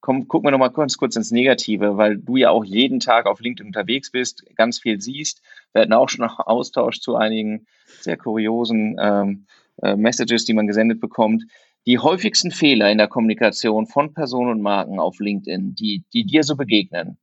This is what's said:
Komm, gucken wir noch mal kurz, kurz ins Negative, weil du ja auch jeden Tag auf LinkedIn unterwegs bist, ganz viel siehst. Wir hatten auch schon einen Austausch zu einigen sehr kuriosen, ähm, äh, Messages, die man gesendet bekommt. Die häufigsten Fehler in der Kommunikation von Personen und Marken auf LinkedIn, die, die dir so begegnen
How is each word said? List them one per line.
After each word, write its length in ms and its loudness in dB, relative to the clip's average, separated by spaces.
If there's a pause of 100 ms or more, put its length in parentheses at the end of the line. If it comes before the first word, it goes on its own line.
Komm, 280 -2
gucken 180 0
wir 60 4
noch 60 2
mal 120 4
kurz, 260 -2
kurz 200 -2
ins 160 -4
Negative, 640 2
weil 220 2
du 180 -4
ja 140 6
auch 140 2
jeden 360 0
Tag 260 2
auf 140 -2
LinkedIn 280 -10
unterwegs 420 -6
bist, 340 -6 (120)
ganz 220 0
viel 220 -2
siehst. 420 -10 (300)
Wir 100 4
hatten 100 4
auch 160 4
schon 160 -4
einen 140 -6
Austausch 640 -2
zu 160 -4
einigen 500 -2 (340)
sehr 160 -4
kuriosen, 840 -2
ähm, 460 0 (360)
äh, 140 0
Messages, 480 0
die 100 0
man 120 2
gesendet 340 2
bekommt. 440 0 (420)
Die 120 4
häufigsten 520 0
Fehler 400 4
in 80 2
der 100 4
Kommunikation 800 0
von 280 -2
Personen 360 -2
und 120 -2
Marken 380 -2
auf 180 -2
LinkedIn, 560 -6
die, 380 -6
die 120 0
dir 200 2
so 120 -2
begegnen 680 -4